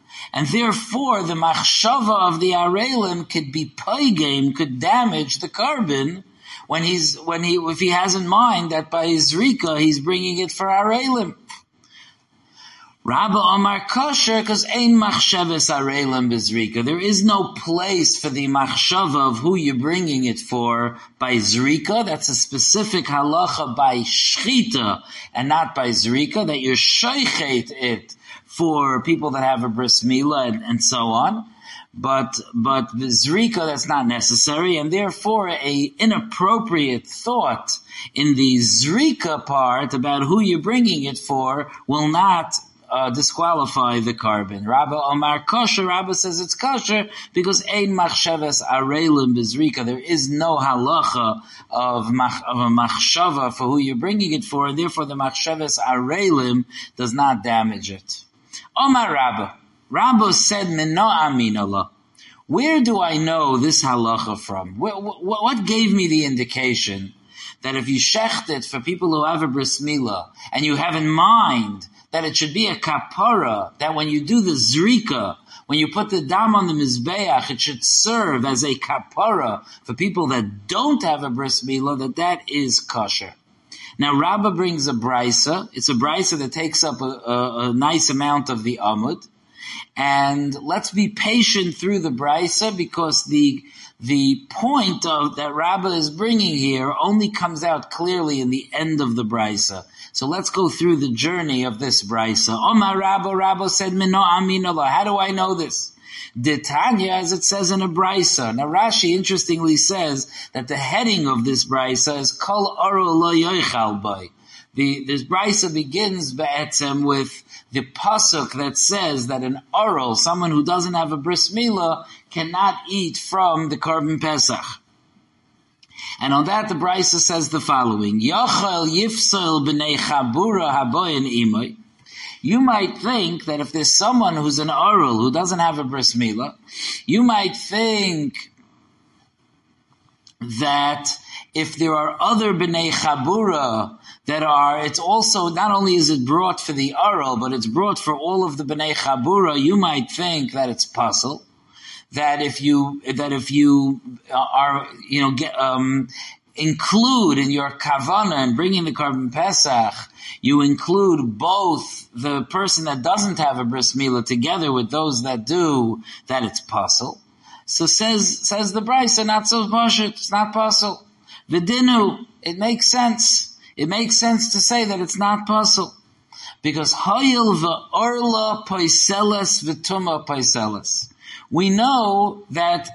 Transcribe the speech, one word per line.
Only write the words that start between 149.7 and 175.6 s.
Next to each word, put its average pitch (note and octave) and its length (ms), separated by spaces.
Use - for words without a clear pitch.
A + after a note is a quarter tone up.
might D#3 360
think D#3+ 420
that C3+ 160
it's A2+ 160
puzzle, A#2+ 580
that D3 300
if C3+ 200
you, C#3+ 400
that C#3+ 160
if C3+ 180
you, C#3 520
uh, C3 40
are, C#3 520
you C#3+ 120
know, C3+ 100
get, C#3+ 280
um, C3 500
include E3+ 800
in C#3 140
your C#3+ 200
kavana D#3 640
and B2+ 200
bringing F3+ 280
the D#3 80
korban C3 400
pesach, C3+ 640
you C#3+ 200
include C#3+ 760
both F3 760
the C3+ 300
person E3+ 420
that C#3+ 160
doesn't F#3 380
have C#3 200
a B2 60
bris B2 280
milah B2+ 320
together D3 460
with B2 180
those D3 340
that B2 220
do, C3+ 560
that B2+ 160
it's - 180
puzzle. - 600
So - 200
says, G#3+ 600
says G#3 260
the G#3+ 80
Brisa, A3+ 440
not G#3+ 220
so A3+ 200
pashut, A3 420
it's - 220
not G#3+ 220
puzzle. G#3+ 520
V'dinu, A3 760
it E3+ 160
makes A3+ 320
sense. A#3 680
It D#3+ 140
makes A3+ 280
sense A#3 360
to G3+ 80
say A#3+ 240
that G3+ 140
it's F3+ 180
not G3+ 300
puzzle. G#3+ 460